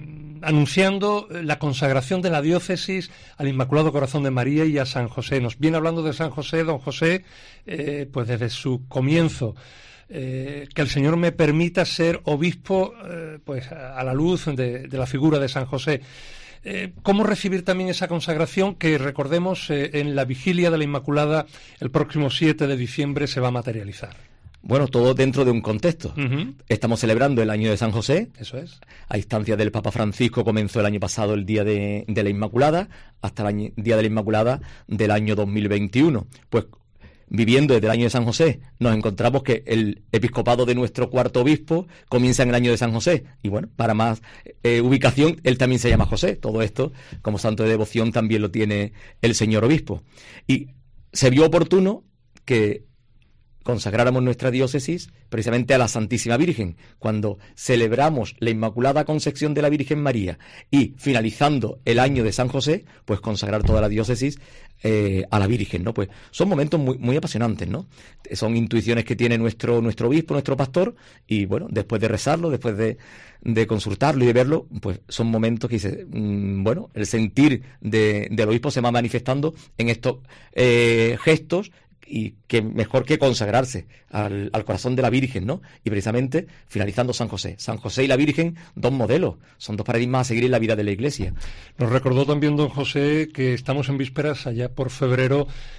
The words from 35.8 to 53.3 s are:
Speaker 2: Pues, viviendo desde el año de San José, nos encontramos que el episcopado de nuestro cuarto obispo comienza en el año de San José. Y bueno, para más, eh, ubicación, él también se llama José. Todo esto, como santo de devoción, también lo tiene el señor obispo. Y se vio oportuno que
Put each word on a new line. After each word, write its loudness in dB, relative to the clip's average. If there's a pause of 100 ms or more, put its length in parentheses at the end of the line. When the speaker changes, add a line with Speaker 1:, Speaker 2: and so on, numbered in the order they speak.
Speaker 2:
Pues, 0 (640)
viviendo 4
desde 4
el 2
año 2
de 2
San 0
José, 2 (180)
nos 4
encontramos 0
que 0
el 0 (100)
episcopado 2
de 2
nuestro -2
cuarto 2
obispo 0 (220)
comienza 2
en 4
el 0
año 4
de 2
San 0
José. 0 (180)
Y -4
bueno, -4
para 0
más, 0 (400)
eh, 4
ubicación, 4
él 2
también 2
se 2
llama 4
José. 0
Todo -2
esto, -2 (300)
como -4
santo 0
de 4
devoción, 0
también 2
lo -2
tiene -2 (260)
el 4
señor 2
obispo. 0 (440)
Y 0 (440)
se 4
vio 8
oportuno 4 (440)
que 2 (800)